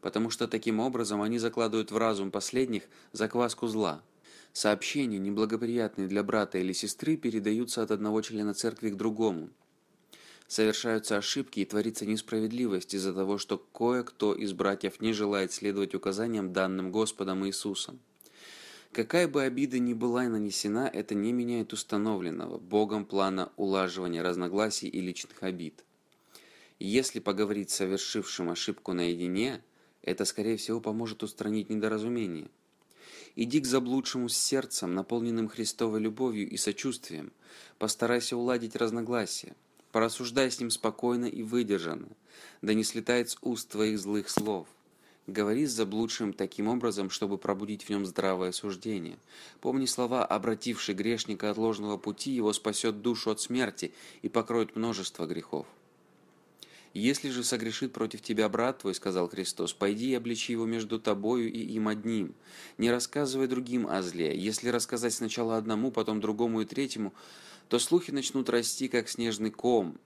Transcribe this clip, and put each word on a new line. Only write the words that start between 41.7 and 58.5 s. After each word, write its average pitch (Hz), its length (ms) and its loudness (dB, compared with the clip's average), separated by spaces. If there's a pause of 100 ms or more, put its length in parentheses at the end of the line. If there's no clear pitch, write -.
Да 107 140 4
не 110 100 4
слетает 120 460 2
с - 100 -6
уст 117 300 -2
твоих 107 280 2
злых 101 300 -2
слов. 104 380 -2 (600)
Говори 107 380 2
с 135 80 -2
заблудшим 110 600 0
таким 104 340 -2
образом, 110 400 0
чтобы 98 300 -2
пробудить 101 460 -2
в - 40 -16
нем 101 160 0
здравое 92 480 0
суждение. 92 640 -6 (460)
Помни 131 240 2
слова: 123 400 2
"Обративший 107 680 0
грешника 107 560 0
от 104 60 0
ложного 107 400 0
пути, 104 360 -4
его 110 200 4
спасет 104 480 0
душу 113 300 0
от 107 100 0
смерти 123 540 -2 (260)
и 110 80 -4
покроет 113 480 2
множество 104 480 -2
грехов". 80 420 -4 (1300)
"Если 131 380 2
же 123 120 -2
согрешит 117 520 -2
против 110 260 -2
тебя 107 300 2